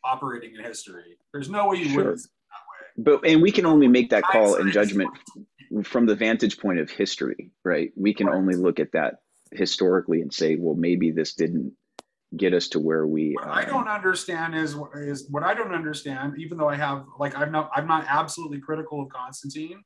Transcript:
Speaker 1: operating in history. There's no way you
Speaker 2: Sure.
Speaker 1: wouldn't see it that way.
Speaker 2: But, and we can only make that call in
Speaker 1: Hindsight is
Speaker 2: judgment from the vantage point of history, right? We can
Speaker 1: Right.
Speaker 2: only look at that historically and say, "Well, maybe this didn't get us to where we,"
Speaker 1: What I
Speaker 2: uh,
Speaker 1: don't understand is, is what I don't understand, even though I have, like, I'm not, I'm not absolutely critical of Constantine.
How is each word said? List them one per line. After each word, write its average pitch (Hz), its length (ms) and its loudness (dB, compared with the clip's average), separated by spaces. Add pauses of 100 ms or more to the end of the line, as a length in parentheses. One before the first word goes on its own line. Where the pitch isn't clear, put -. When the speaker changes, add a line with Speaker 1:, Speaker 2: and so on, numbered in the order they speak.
Speaker 1:
operating 123 520 -6
in 110 80 -16
history. 92 540 -18 (140)
There's 143 180 -10
no 208 200 0
way 185 80 0
you 165 120 -2
Speaker 2:
Sure. 139 160 2
Speaker 1:
wouldn't - 160 -2
see - 80 -18
it - 200 -20
that - 600 -16
way. 139 100 6
Speaker 2:
But, 160 80 2
and 160 120 8
we 196 100 6
can 185 160 4
only 151 200 10
make 123 240 8
that 104 120 4
call 101 320 6
in - 80 2
Speaker 1:
Hindsight 98 40 2
is 95 60 0
Speaker 2:
judgment 101 380 2 (720)
from 120 240 0
the 107 80 4
vantage 110 420 0
point 90 220 -2
of 76 100 -4
history, - 640 -4 (120)
right? 87 320 0
We 101 200 2
can 104 120 0
Speaker 1:
Right. 90 80 2
Speaker 2:
only 95 200 2
look 87 240 0
at 78 140 -4
that 80 260 -2 (320)
historically 90 680 0
and 71 120 -8
say, 80 220 0
"Well, 80 200 -2
maybe 85 360 0
this 80 240 -4
didn't 80 400 -4 (600)
get 90 200 0
us 87 140 0
to - 100 -2
where 80 260 0
we," 78 280 -2
Speaker 1:
What 71 140 -8
I 170 160 -2
Speaker 2:
uh, - 40 -6
Speaker 1:
don't 262 200 -2
understand 180 680 -4
is, 156 200 -4 (200)
is 143 340 -10
what 143 140 -4
I 190 100 0
don't 214 200 -6
understand, 143 680 -8
even 165 180 -12
though 151 120 0
I 143 60 -2
have, 139 300 -6 (140)
like, 139 180 -4
I'm 151 140 -2
not, 156 240 -2
I'm 151 120 -2
not 160 200 0
absolutely 151 520 -4
critical 156 440 -8
of 135 60 -14
Constantine. 143 760 -14